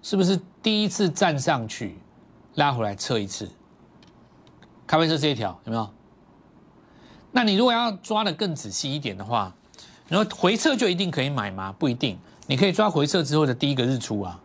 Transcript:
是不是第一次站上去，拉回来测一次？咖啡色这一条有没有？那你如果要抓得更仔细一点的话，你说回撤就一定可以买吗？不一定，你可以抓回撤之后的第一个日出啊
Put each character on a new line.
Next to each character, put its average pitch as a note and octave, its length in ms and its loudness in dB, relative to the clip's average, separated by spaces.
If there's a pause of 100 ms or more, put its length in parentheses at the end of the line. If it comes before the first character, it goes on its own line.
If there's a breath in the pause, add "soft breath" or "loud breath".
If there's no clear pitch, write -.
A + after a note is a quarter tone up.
是 - 160 -2
不 F#3+ 60 6
是 F3+ 160 4 (220)
第 G#3+ 220 2
一 G3 60 0
次 G3 200 0
站 D#3 280 2
上 B2+ 300 -2
去， G#2 300 -10 (580)
拉 C#3+ 160 2
回 A#2+ 120 -2
来 G2+ 120 -2
测 A2+ 240 -2
一 G2+ 80 -4
次？ G2 220 -10 (1400)
咖 D#3 100 2
啡 E3 100 4
色 D#3+ 100 2
这 D3 100 0
一 C#3+ 80 0
条 G2 300 -6
有 A2+ 60 -8
没 A2+ 60 -2
有？ G#2+ 120 -4 (1500 loud breath)
那 B3 80 4
你 G#3 120 4
如 A3 80 4
果 B3 100 4
要 A#3 200 0
抓 G#3+ 300 -2
得 G3 100 0
更 E3+ 200 -4
仔 B2 160 -10
细 C3+ 240 -6
一 D3+ 60 -4
点 G#2+ 180 -6
的 G2 60 -10
话， G#2 320 -4 (520 loud breath)
你 E3+ 80 -2
说 G#3 80 4 (120)
回 G3 200 2
撤 C#4 200 2
就 A3 120 2
一 F3+ 60 2
定 F3+ 160 0
可 C#3+ 140 -2
以 C#3+ 80 -2
买 G#2+ 180 -2
吗？ F#2+ 300 -8
不 D3 100 2
一 A#2+ 40 0
定， A#2+ 260 -4 (260 loud breath)
你 D3+ 100 0
可 E3 120 4
以 F#3 40 2
抓 G#3+ 160 2
回 D3 200 2
撤 E3+ 160 2
之 C#3 140 0
后 D#3 80 6
的 B2+ 100 2
第 C#3+ 160 0
一 C#3 40 0
个 B2+ 80 0
日 C3 140 2
出 G#2+ 240 -4
啊 F2+ 240 -10